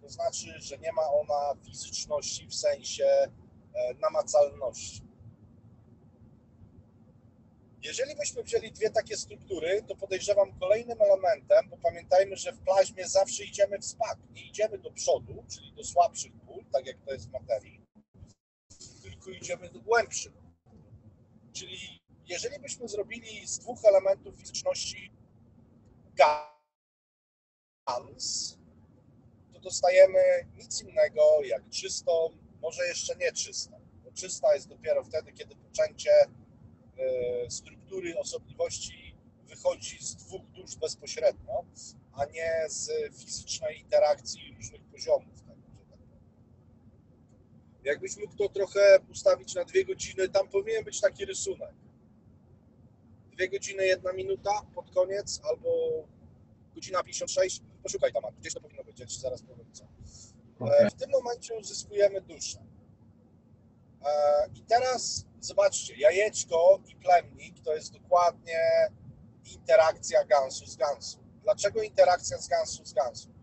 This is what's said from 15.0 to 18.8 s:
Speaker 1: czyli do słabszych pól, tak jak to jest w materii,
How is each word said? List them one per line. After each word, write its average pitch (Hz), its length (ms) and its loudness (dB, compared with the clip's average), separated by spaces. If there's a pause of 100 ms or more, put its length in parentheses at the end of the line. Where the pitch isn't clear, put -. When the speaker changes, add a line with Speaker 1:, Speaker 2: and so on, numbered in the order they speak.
Speaker 1:
czyli - 260 -18
do 226 100 -18
słabszych - 480 0 (160)
pól, - 260 -20
tak 131 120 -2
jak 131 200 -14
to 135 80 -10
jest 127 160 -14
w - 20 -20
materii, - 540 -8 (1160)